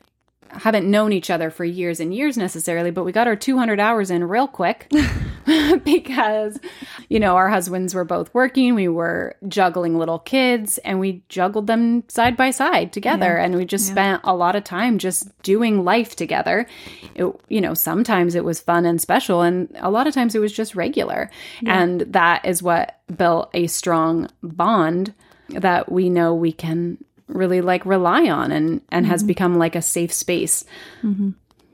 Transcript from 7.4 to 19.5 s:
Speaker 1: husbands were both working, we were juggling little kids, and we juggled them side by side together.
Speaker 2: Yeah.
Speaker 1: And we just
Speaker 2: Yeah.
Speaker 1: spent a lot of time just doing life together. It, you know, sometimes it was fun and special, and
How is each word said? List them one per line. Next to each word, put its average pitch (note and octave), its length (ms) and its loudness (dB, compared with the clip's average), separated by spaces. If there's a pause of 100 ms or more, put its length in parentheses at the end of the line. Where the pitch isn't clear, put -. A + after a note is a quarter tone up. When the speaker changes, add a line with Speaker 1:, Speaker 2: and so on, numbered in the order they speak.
Speaker 1:
husbands F#3 440 -2
were F3+ 120 -2
both F3+ 280 -4
working, B3+ 420 2
we G3 120 2
were E3+ 480 -2 (120)
juggling F3 500 0
little E3 220 -2
kids, B3 600 0
and F#3+ 200 -4
we F#3+ 300 -4
juggled G3+ 380 -2
them A#3 400 2
side A#3+ 300 0
by C4 140 2
side C4+ 420 0
together. G3+ 440 0
Speaker 2:
Yeah. F3 80 0
Speaker 1:
And F3+ 100 0
we F3+ 100 -2
just G3 220 -2
Speaker 2:
Yeah. F#3+ 60 -6
Speaker 1:
spent G3 300 0
a F#3 120 2
lot F3 200 2
of G#3 80 -4
time G#3 340 -2
just F#3 300 -4 (140)
doing G#3 420 2
life A3 320 0
together. E3+ 520 -2 (480)
It, F3+ 100 -2 (240)
you A3 100 0
know, E3 140 -2
sometimes F3 600 0
it F3 100 -2
was E3+ 140 -4
fun E3+ 260 2
and E3+ 160 2
special, G3 400 0
and F3+ 260 0 (120)